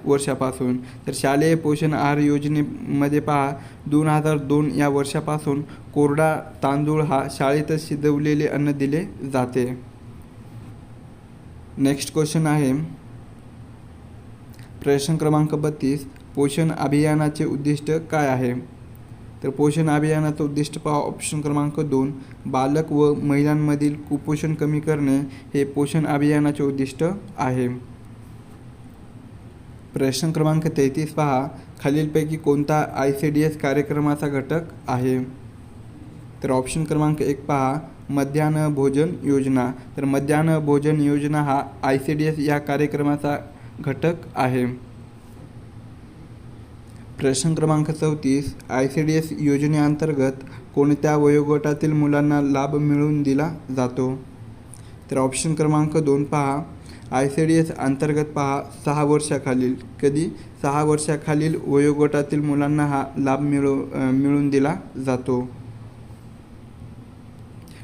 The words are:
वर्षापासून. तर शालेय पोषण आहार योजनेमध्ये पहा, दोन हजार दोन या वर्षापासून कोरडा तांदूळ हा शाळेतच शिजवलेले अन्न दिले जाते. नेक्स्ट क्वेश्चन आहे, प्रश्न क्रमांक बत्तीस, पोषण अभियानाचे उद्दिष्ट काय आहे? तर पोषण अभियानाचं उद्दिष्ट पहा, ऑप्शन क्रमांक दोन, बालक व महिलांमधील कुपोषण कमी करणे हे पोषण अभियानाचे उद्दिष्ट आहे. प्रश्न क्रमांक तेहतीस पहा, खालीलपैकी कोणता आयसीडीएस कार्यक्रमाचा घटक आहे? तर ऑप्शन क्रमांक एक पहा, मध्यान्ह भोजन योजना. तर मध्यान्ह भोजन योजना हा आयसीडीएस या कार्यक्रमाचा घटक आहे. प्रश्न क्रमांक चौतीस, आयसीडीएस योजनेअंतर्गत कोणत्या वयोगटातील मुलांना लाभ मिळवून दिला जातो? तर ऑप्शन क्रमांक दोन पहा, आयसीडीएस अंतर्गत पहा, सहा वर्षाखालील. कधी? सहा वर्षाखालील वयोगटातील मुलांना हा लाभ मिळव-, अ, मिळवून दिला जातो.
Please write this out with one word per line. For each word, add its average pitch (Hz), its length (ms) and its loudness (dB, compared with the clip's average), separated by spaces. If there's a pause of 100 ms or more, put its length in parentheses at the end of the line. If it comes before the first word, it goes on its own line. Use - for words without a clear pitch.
वर्षापासून. 131 720 0
तर - 380 -8
शालेय 143 400 4
पोषण 156 380 0
आहार 143 260 2
योजनेमध्ये 147 1000 2
पहा, 143 320 0 (340)
दोन 151 220 4
हजार 151 300 4
दोन 143 320 2
या 143 180 2
वर्षापासून 147 760 0 (320)
कोरडा 147 460 4 (220)
तांदूळ 147 400 2
हा 139 280 2
शाळेतच 151 580 0
शिजवलेले 147 580 2
अन्न 147 260 0
दिले 139 320 0 (280)
जाते. 123 460 0 (2000)
नेक्स्ट 139 340 0
क्वेश्चन 156 340 2
आहे, 147 580 0 (1800)
प्रश्न 143 340 2
क्रमांक 151 380 2
बत्तीस, 147 520 -2 (280)
पोषण 143 360 2
अभियानाचे 151 720 2
उद्दिष्ट 147 460 -2
काय 156 360 0
आहे? 127 480 -2 (680)
तर 139 80 -2
पोषण 151 380 2
अभियानाचं 151 560 2
उद्दिष्ट 147 340 -2
पहा, 151 160 -2
ऑप्शन - 460 -4
क्रमांक 147 400 0
दोन, 135 320 0 (340)
बालक 139 460 0
व 147 220 6
महिलांमधील 147 800 2
कुपोषण 151 600 -2
कमी 151 260 0
करणे 143 380 2 (360)
हे 139 100 4
पोषण 143 420 0
अभियानाचे 147 560 2
उद्दिष्ट 135 420 0 (340)
आहे. 127 300 0 (2250)
प्रश्न 139 380 0
क्रमांक 156 340 2
तेहतीस 151 440 0
पहा, 143 380 0 (360)
खालीलपैकी 151 520 0
कोणता 147 500 2 (100)
आयसीडीएस 147 640 2
कार्यक्रमाचा 147 680 0
घटक 143 320 -2 (280)
आहे? 127 360 0 (1160)
तर 131 80 -2
ऑप्शन 127 340 0
क्रमांक 151 380 2
एक 139 240 -2
पहा, 139 320 0 (320)
मध्यान्ह 151 580 2
भोजन 139 400 2 (140)
योजना. 131 500 2 (240)
तर 139 80 -4
मध्यान्ह 151 540 2
भोजन 147 420 2
योजना 147 420 2
हा 139 200 2 (200)
आयसीडीएस 151 560 2
या 147 200 2
कार्यक्रमाचा 147 920 0 (300)
घटक 139 340 -2 (200)
आहे. 127 600 -2 (2250)
प्रश्न 135 360 0
क्रमांक 156 360 2
चौतीस, 151 640 0 (160)
आयसीडीएस 156 580 0 (120)
योजनेअंतर्गत 147 920 2 (420)
कोणत्या 147 420 4
वयोगटातील 147 760 4
मुलांना 147 480 4
लाभ 143 360 2
मिळवून 147 460 2
दिला 143 320 2 (220)
जातो? 131 420 -2 (920)
तर 135 60 -2
ऑप्शन 135 380 0
क्रमांक 151 420 2
दोन 143 280 2
पहा, 143 380 -2 (500)
आयसीडीएस 160 580 2
अंतर्गत 147 540 0
पहा, 143 380 -2 (220)
सहा 147 200 2
वर्षाखालील. 135 680 2 (280)
कधी? 147 240 2 (360)
सहा 147 220 2
वर्षाखालील 151 720 2 (120)
वयोगटातील 147 720 4
मुलांना 147 460 2
हा 139 180 0 (140)
लाभ 139 220 2
मिळव-, 139 540 2
अ, 135 160 0
मिळवून 139 400 4
दिला 139 260 4 (280)
जातो. 127 440 0 (2250)